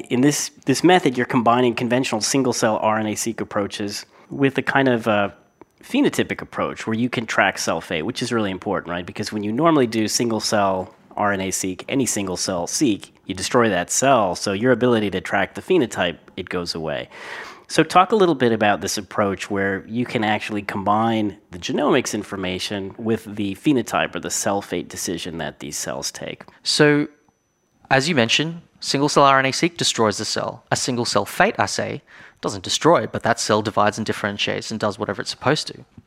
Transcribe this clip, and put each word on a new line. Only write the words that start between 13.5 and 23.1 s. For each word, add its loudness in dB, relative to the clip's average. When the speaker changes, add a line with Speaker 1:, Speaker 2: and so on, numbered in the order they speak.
Speaker 1:
that 0
cell. 4
So -4
your 2
ability 2
to -4
track -2
the -10
phenotype, 0
it -10
goes -6
away. -6
So 2
talk 4
a 2
little 6
bit 2
about 2
this -4
approach -2
where -2
you -4
can -2
actually -2
combine 0
the -14
genomics 0
information -6
with -2